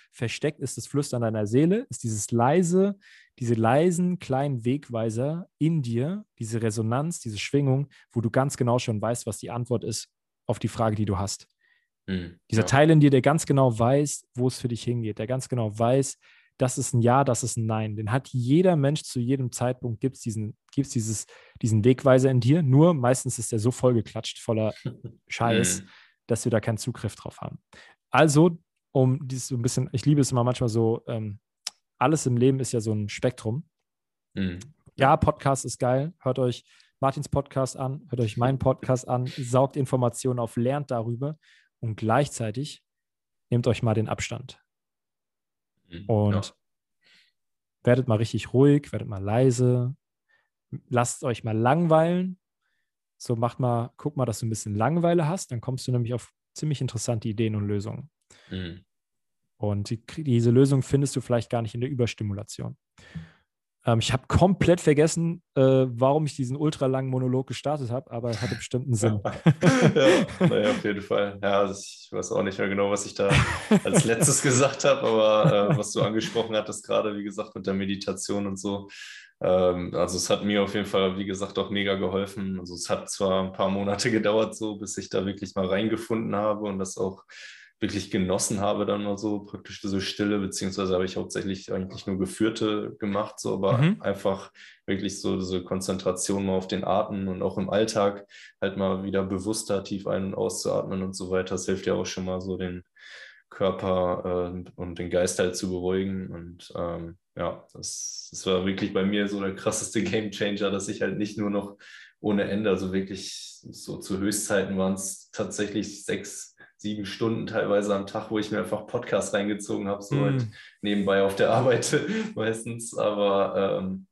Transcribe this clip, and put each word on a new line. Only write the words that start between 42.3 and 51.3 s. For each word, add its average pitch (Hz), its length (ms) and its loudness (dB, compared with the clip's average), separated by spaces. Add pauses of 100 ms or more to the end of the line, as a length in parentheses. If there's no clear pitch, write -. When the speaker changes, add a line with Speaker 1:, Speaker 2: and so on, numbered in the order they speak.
Speaker 1:
nehmt 120 160 2
euch 117 160 2
mal 110 140 2
den 110 140 0
Abstand. - 520 -8 (1300)
Speaker 2:
Mhm, 87 180 -14
Speaker 1:
Und 104 280 4
Speaker 2:
ja. - 180 -4 (1300)
Speaker 1:
werdet 123 240 4
mal 113 100 4
richtig 110 360 -2
ruhig, 143 380 6
werdet 113 160 -6
mal 98 160 -8
leise, 123 720 2 (920)
lasst 123 340 0
euch 123 200 -2